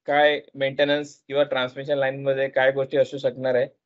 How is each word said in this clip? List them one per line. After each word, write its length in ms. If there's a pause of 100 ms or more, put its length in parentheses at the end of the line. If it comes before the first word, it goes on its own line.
काय 360 (140)
maintenance 720
किंवा 160
transmission 540
लाईनमध्ये 500
काय 240
गोष्टी 260
असू 200
शकणार 380
आहे. 120 (180)